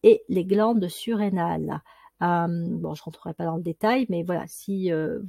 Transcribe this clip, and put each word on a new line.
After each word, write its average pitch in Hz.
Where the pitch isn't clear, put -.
et 220
les 185
glandes 208
surrénales. 170
Euh, 170
bon, 170
je 151
rentrerai 165
pas 170
dans 165
le 160
détail, 226
mais 170
voilà, 180
si, 190
euh, 156